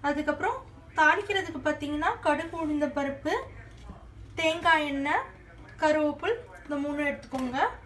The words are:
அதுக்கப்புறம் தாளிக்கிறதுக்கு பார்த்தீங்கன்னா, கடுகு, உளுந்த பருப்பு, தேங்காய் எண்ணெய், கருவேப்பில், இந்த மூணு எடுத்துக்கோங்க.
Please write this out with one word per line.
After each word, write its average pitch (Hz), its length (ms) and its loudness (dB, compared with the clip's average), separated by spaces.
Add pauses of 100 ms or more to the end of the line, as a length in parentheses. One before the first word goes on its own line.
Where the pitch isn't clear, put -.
(100)
அதுக்கப்புறம் 302 460 0 (440)
தாளிக்கிறதுக்கு 349 680 4
பார்த்தீங்கன்னா, 302 460 0 (140)
கடுகு, 320 360 0
உளுந்த 294 260 0 (100)
பருப்பு, 277 360 -2 (1040)
தேங்காய் 320 520 4
எண்ணெய், 294 340 0 (560)
கருவேப்பில், 311 560 2 (240)
இந்த 294 220 -4
மூணு 294 260 -2
எடுத்துக்கோங்க. 262 480 -4 (280)